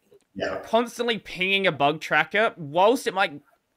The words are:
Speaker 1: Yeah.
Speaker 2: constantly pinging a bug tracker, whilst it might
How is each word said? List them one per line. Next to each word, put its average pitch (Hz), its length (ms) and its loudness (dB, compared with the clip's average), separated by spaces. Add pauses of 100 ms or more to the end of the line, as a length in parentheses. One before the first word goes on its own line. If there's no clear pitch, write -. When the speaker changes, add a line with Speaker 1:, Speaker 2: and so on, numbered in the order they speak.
(360)
Speaker 1:
Yeah. - 300 -6
Speaker 2:
constantly 233 520 -2
pinging 190 500 0
a 175 40 2
bug 143 300 0
tracker, 170 560 0
whilst 180 500 2
it - 60 -4
might 175 280 -2 (360)